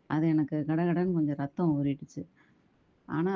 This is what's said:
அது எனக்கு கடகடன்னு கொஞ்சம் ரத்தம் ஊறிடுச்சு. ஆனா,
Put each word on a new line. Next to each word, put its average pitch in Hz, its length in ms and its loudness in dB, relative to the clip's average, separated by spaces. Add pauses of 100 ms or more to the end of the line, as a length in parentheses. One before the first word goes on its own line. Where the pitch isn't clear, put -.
அது 156 180 0
எனக்கு 156 380 2
கடகடன்னு 175 480 0
கொஞ்சம் 147 260 0
ரத்தம் 151 340 0
ஊறிடுச்சு. 143 500 -4 (840)
ஆனா, 175 280 0